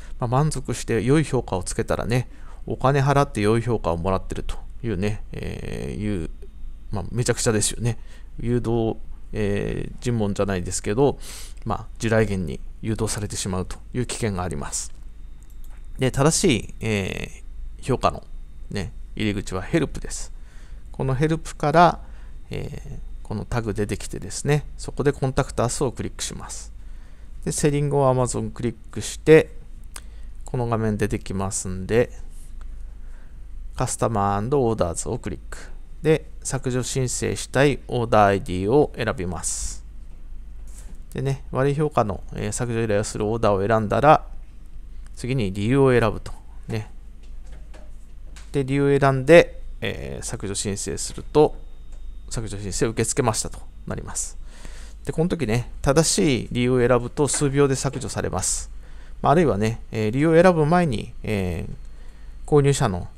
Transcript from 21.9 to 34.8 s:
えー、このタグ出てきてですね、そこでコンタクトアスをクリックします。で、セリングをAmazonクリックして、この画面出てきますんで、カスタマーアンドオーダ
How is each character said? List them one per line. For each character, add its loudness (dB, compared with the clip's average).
え -6
ー、 -10
こ -6
の -4
タ -2
グ 0
出 0
て -2
き -8
て -8
で -10
す -6
ね、 4
そ -8
こ 0
で 6
コ -2
ン 0
タ 2
ク -10
ト 0
ア 4
ス -2
を 0
ク -8
リ -4
ッ -14
ク -6
し -6
ま -10
す。 -12
で、 -2
セ 4
リ 2
ン 0
グ 2
を 6
Amazon 0
ク -2
リ 4
ッ -4
ク -8
し -8
て、 8
こ -6
の -2
画 0
面 2
出 2
て -2
き -6
ま -2
す -4
ん -6
で、 4
カ -2
ス -4
タ 2
マ 2
ー 2
ア 0
ン -2
ド 4
オ 4
ー -4
ダ 2